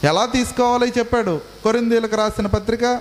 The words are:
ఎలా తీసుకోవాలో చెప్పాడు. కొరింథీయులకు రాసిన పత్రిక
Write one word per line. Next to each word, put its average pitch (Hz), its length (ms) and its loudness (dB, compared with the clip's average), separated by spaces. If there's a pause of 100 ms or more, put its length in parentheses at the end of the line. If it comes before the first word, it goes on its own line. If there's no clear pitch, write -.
ఎలా 170 220 2
తీసుకోవాలో 247 600 0
చెప్పాడు. 233 540 -2 (220)
కొరింథీయులకు 220 540 0
రాసిన 214 300 -2
పత్రిక 214 380 -2 (160)